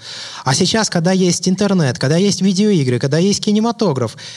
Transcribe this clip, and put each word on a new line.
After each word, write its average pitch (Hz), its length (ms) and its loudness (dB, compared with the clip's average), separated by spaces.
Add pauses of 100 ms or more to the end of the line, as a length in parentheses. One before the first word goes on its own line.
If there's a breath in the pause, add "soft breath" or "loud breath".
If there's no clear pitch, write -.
(440 loud breath)
А 131 100 0
сейчас, 202 340 0
когда 175 220 0
есть 185 380 2
интернет, 185 500 0
когда 143 180 0
есть 190 260 0
видеоигры, 180 580 2
когда 143 180 2
есть 196 260 0
кинематограф, 208 720 0 (200 loud breath)